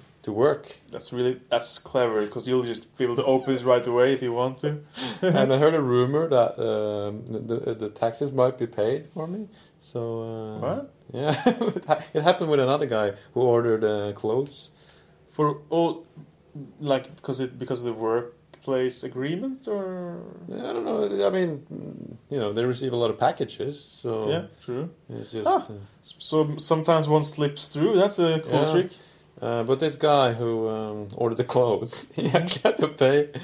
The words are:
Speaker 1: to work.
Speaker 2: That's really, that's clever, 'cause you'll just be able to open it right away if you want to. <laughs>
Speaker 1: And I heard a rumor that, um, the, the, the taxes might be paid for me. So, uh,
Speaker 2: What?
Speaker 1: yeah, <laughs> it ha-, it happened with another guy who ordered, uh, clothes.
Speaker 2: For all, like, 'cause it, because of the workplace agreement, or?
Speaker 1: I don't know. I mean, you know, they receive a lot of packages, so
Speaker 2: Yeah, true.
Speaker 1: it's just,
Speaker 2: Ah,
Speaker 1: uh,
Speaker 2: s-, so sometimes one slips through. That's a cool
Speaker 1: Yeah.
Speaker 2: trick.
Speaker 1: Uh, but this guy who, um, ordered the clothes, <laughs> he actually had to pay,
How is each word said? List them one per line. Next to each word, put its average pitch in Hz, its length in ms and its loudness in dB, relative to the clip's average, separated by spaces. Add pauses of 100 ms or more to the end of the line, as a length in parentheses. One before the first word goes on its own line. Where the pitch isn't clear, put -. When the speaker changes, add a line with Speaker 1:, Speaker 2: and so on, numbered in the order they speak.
(240)
Speaker 1:
to 107 80 -6
work. 127 480 0 (120)
Speaker 2:
That's - 220 -12
really, 123 260 0 (100)
that's - 300 -2
clever, 113 480 0
'cause 117 200 -8
you'll 127 160 2
just 113 340 -8
be 131 60 0
able 120 140 0
to - 80 0
open 131 300 2
it 120 80 -6
right 123 220 4
away 123 280 4
if - 80 -2
you 120 120 -2
want 127 260 -2
to. 147 220 -4 (200)
<laughs> 240 200 -6
Speaker 1:
And 139 320 4
I 131 40 4
heard 156 180 6
a 151 60 2
rumor 131 480 2
that, 123 300 4
um, 107 680 -2
the, 113 340 -6
the, - 160 -4
the 107 140 -6
taxes 117 420 -4
might 127 260 2
be 117 100 -2
paid 120 460 -2
for 160 140 -8
me. 196 200 -10 (340)
So, - 180 -10 (240)
uh, 110 360 -10
Speaker 2:
What? 180 340 -6 (180)
Speaker 1:
yeah, 143 340 -2
<laughs> - 0 -
it 233 400 0
ha-, 156 160 0 (120)
it 151 100 0
happened 175 260 4
with 147 100 4
another 135 260 2
guy 107 280 0 (200)
who 123 80 0
ordered, 117 420 4
uh, 104 300 -2
clothes. 120 580 -4 (580)
Speaker 2:
For 147 300 0 (100)
all, 165 360 0 (760)
like, 135 420 -2
'cause 127 180 -6
it, 127 200 -4
because 123 200 -4
of 120 60 -8
the 120 80 -2
workplace 120 1080 -4
agreement, 165 640 -6
or? 185 540 -6 (300)
Speaker 1:
I - 220 -8
don't - 120 -4
know. 202 420 0
I - 40 4
mean, - 840 -6 (120)
you 143 100 -4
know, 104 140 -2
they 117 100 0
receive 127 300 -2
a - 20 -2
lot 117 140 2
of 107 80 -4
packages, 127 580 -2 (260)
so 110 280 -4
Speaker 2:
Yeah, 165 160 -2 (180)
true. 135 260 -6 (200)
Speaker 1:
it's 113 220 -12
just, 113 160 -2
Speaker 2:
Ah, 392 220 2
Speaker 1:
uh, 110 40 -12 (280)
Speaker 2:
s-, - 180 -20
so 156 380 0
sometimes 160 500 2
one 151 160 4
slips 147 440 -2
through. 180 300 2
That's 196 220 4
a 160 200 4
cool - 140 -6
Speaker 1:
Yeah. 151 180 4
Speaker 2:
trick. 185 200 2 (500)
Speaker 1:
Uh, 117 220 -2
but 131 160 2
this 147 160 0
guy 139 380 4
who, 113 360 -2
um, 107 380 -6 (100)
ordered 113 200 0
the 123 60 0
clothes, 117 680 2
<laughs> - 40 -12
he 220 140 0
actually 170 340 2
had - 140 4
to 156 100 2
pay, 147 420 4 (140)